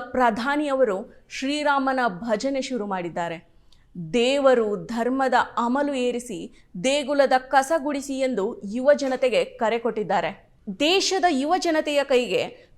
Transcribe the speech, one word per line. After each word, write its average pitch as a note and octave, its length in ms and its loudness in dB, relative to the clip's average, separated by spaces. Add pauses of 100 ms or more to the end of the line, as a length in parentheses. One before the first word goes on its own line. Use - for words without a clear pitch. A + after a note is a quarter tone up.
(140)
ಪ್ರಧಾನಿಯವರು B3+ 840 2 (320)
ಶ್ರೀರಾಮನ C#4 720 0 (240)
ಭಜನೆ B3+ 380 -2
ಶುರು B3 240 -6
ಮಾಡಿದ್ದಾರೆ. F3 520 -6 (760)
ದೇವರು B3 540 4 (200)
ಧರ್ಮದ B3 500 0 (280)
ಅಮಲು C#4+ 300 0
ಏರಿಸಿ A#3+ 460 -4 (440)
ದೇಗುಲದ C#4 540 2 (140)
ಕಸ C4+ 260 2
ಗುಡಿಸಿ C#4 400 -4
ಎಂದು B3 280 0 (300)
ಯುವ C4 180 4
ಜನತೆಗೆ B3+ 480 2 (180)
ಕರೆ A3+ 180 0
ಕೊಟ್ಟಿದ್ದಾರೆ. F#3+ 540 -2 (480)
ದೇಶದ F4+ 500 2
ಯುವ D4 260 0
ಜನತೆಯ D#4 480 0
ಕೈಗೆ A#3+ 400 0 (340)